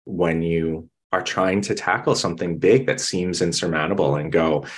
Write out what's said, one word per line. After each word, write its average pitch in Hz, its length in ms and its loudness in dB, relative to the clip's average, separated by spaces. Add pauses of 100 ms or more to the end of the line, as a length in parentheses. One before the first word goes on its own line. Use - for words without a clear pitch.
when 85 380 -2
you 82 460 -2 (220)
are 92 120 0
trying 95 400 0
to 101 120 -2
tackle 117 400 0
something 85 440 -2
big 123 280 6
that - 140 0
seems 90 420 -2
insurmountable 82 760 0
and 73 140 -4
go, 80 340 2 (140)